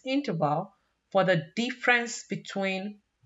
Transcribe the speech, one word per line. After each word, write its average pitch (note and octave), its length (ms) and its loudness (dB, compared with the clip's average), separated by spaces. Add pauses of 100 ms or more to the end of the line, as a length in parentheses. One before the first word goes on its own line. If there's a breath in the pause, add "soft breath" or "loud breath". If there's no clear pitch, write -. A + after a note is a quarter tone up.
interval F#3+ 680 0 (400)
for F#3+ 140 4
the F3 180 4 (140)
difference A#3+ 720 0
between G3 680 -6 (260)